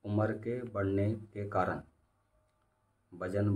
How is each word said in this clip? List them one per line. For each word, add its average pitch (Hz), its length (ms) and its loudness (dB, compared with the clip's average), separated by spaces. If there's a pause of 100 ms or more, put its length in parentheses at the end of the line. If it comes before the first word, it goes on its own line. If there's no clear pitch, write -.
उम्र 107 280 2
के 117 300 -6
बढ़ने 101 440 0 (260)
के 101 160 -6
कारण 92 320 0 (1300)
वजन 92 420 2